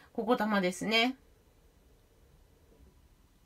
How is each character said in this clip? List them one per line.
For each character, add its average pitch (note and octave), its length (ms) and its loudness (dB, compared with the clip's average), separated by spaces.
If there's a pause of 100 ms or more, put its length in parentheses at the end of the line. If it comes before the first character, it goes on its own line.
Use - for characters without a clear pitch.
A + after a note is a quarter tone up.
(120)
コ G#3+ 140 -8
コ B3 100 2
タ G#3 100 0
マ G#3 140 0
で F3+ 140 2
す F3 120 -8
ね。 A3+ 300 0 (2250)